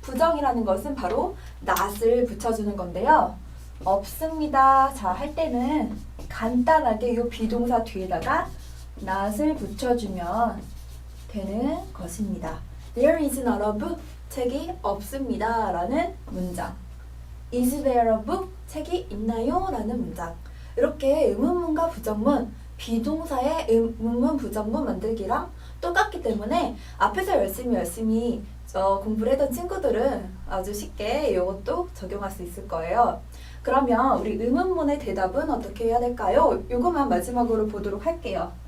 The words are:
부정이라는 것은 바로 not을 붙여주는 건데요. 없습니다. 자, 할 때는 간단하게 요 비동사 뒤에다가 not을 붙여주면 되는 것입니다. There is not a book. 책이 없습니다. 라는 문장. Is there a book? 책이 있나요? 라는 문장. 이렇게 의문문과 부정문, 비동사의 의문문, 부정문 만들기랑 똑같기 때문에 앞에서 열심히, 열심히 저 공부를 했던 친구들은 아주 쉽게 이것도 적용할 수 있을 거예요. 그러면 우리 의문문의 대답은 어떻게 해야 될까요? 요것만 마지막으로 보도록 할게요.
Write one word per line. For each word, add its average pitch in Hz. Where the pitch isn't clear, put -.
부정이라는 262
것은 208
바로 262
not을 208
붙여주는 214
건데요. 190
없습니다. 269
자, 226
할 262
때는 269
간단하게 233
요 240
비동사 240
뒤에다가 202
not을 214
붙여주면 208
되는 233
것입니다. 175
There 311
is 269
not 214
a 208
book. 330
책이 277
없습니다. 220
라는 254
문장. 180
Is 247
there 240
a 220
book? 359
책이 339
있나요? 226
라는 233
문장. 170
이렇게 277
의문문과 330
부정문, 214
비동사의 277
의문문, 233
부정문 214
만들기랑 220
똑같기 370
때문에 226
앞에서 370
열심히, 214
열심히 226
저 190
공부를 220
했던 277
친구들은 262
아주 190
쉽게 220
이것도 190
적용할 196
수 180
있을 175
거예요. 165
그러면 262
우리 214
의문문의 294
대답은 196
어떻게 233
해야 226
될까요? 240
요것만 262
마지막으로 233
보도록 202
할게요. 196